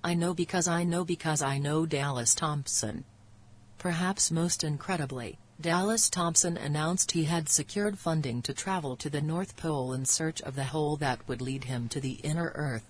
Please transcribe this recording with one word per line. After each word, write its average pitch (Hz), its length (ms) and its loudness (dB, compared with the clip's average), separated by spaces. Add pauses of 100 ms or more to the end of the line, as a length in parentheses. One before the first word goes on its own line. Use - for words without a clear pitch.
"I 175 120 2
know 170 180 2
because 175 340 0
I 170 160 2
know 175 220 2
because 160 380 0
I 139 160 0
know," 151 260 2
Dallas 139 480 2
Thompson. 147 720 -2 (720)
Perhaps 180 540 0
most 165 320 2
incredibly, 143 760 -2 (240)
Dallas 185 480 4
Thompson 170 480 2
announced 151 540 0
he 165 140 2
had 160 220 0
secured 202 520 0
funding 139 420 0
to 139 120 -6
travel 156 420 -4
to 147 140 -6
the 147 120 -2
North 165 340 -2
Pole 135 380 -2
in 131 120 -2
search 160 360 0
of 135 140 -8
the 135 200 -2
hole 151 220 2
that 139 300 -2
would 123 140 -4
lead 131 240 -4
him 120 240 -2
to 143 100 -4
the 131 240 -4
inner 160 320 0
Earth. 131 340 -4